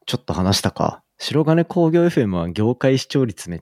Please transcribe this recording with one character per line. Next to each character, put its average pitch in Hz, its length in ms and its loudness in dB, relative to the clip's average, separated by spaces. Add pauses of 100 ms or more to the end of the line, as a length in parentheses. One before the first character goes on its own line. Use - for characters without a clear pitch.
ち - 100 -4
ょ - 40 -8
っ - 40 -20
と - 80 -4
話 92 260 0
し - 40 -4
た 101 80 0
か。 - 320 -4 (160)
白 151 260 -2
金 165 200 2
工 170 260 0
業 170 140 4
エ 175 60 2
フ 160 100 0
エ 113 60 2
ム 95 100 -2
は 85 140 -2
業 107 240 0
界 135 240 2
視 - 100 -8
聴 139 160 0
率 95 260 -8
め 87 60 -6
っ 82 60 -12